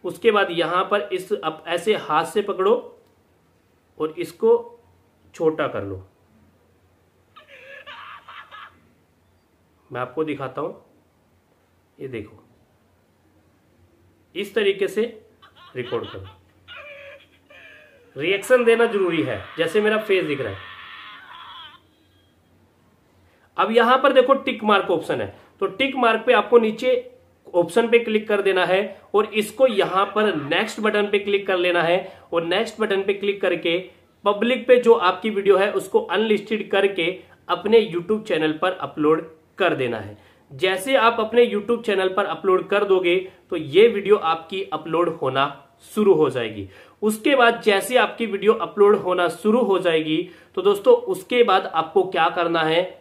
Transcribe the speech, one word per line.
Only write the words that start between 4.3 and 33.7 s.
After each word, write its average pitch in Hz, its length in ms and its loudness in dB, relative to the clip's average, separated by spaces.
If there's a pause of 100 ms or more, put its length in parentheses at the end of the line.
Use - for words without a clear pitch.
छोटा 156 320 -2
कर 104 160 -8
लो। 95 200 -12 (4000)
मैं 123 100 -8
आपको 143 220 -6
दिखाता 139 380 -8
हूं, 160 100 -8 (1300)
ये 143 80 -14
देखो 117 360 -14 (1900)
इस 202 200 -8
तरीके 196 320 0
से 214 140 -4 (760)
record 117 300 -6
करो। 95 220 -16 (1900)
Reaction 196 480 2
देना 226 220 4
जरूरी 185 360 0
है, 113 200 -4 (160)
जैसे 165 240 0
मेरा 214 160 2
face 190 280 0
दिख 139 160 -4
रहा 107 100 -6
है। 95 60 -12 (3000)
अब 196 140 0
यहां 233 260 4
पर 269 160 2
देखो 254 200 6
tick 240 300 -4
mark 202 280 2
option 151 300 -2
है, 98 140 -8 (240)
तो 196 80 -2
टिक 269 280 -4
मार्क 220 300 0
पे 247 80 4
आपको 220 260 4
नीचे 247 520 -2 (440)
ऑप्शन 175 320 2
पे 233 120 4
क्लिक 214 280 -2
कर 208 140 0
देना 185 240 2
है 190 360 -2 (120)
और 208 120 2
इसको 214 420 0
यहां 190 380 0
पर 208 300 -2
नेक्स्ट 165 440 -4
बटन 208 280 0
पे 202 120 0
क्लिक 202 280 -2
कर 190 100 0
लेना 175 240 0
है 170 160 2 (360)
और 165 100 0
नेक्स्ट 208 380 -4
बटन 202 220 -2
पे 202 100 -2
क्लिक 196 280 -4
करके 170 360 -2 (480)